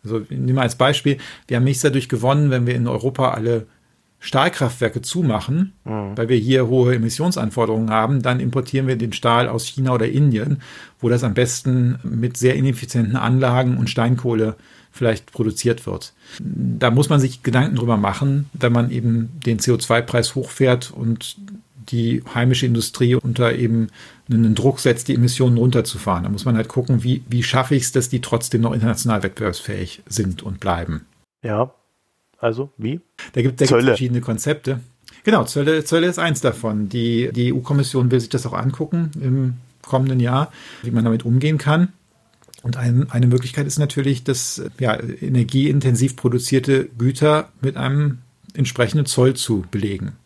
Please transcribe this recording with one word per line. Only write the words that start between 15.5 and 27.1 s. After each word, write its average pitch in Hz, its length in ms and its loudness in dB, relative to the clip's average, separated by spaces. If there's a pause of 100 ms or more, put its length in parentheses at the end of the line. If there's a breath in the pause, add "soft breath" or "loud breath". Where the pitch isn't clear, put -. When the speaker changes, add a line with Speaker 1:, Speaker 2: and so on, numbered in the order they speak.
Speaker 1:
wird. - 260 -10 (260 loud breath)
Da 120 540 -2
muss 143 160 4
man 147 100 4
sich 131 240 0
Gedanken 127 320 0
drüber 120 220 0
machen, 139 560 0
wenn 123 200 0
man 120 200 2
eben 117 520 -2
den 117 140 0
C 123 140 0
O 123 40 4
zwei 120 260 0
Preis 120 340 -2
hochfährt 127 560 0
und - 440 -4 (520)
die 117 360 -2 (100)
heimische 123 320 2
Industrie 120 480 2
unter 123 400 0
eben 117 360 0 (380 loud breath)
einen 113 280 4
Druck 131 240 2
setzt, 120 260 2
die 139 80 0
Emissionen 123 420 4
runterzufahren. 113 680 0
Da 98 60 -4
muss 101 140 -4
man 123 120 2
halt 110 100 0
gucken, 123 380 0
wie, 127 240 0